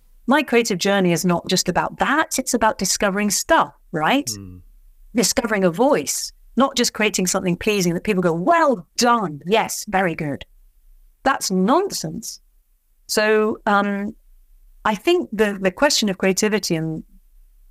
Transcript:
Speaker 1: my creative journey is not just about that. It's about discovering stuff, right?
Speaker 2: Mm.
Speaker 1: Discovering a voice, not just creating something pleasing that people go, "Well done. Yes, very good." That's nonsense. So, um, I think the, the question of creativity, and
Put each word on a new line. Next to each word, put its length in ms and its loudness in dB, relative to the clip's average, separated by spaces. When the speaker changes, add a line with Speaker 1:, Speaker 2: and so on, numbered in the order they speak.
Speaker 1:
my 160 2
creative 340 0
journey 360 2
is 120 0
not 220 0
just 200 0
about 300 -2
that. 400 -2
It's 160 -4
about 240 2
discovering 540 -2
stuff, 420 0
right? 360 0
Speaker 2:
Mm. 340 -12
Speaker 1:
Discovering 480 0
a 80 4
voice, 600 0
not 200 2
just 180 0
creating 340 0
something 300 -2
pleasing 380 0
that 80 -6
people 180 0
go, 120 2
"Well 520 2
done. 500 0
Yes, 400 0
very 280 0
good." 300 -6
That's 260 0
nonsense. 880 -2
So, 580 0
um, 500 0
I 100 0
think 380 0
the, 260 0
the 120 0
question 380 0
of 80 -4
creativity, 580 0
and 280 -6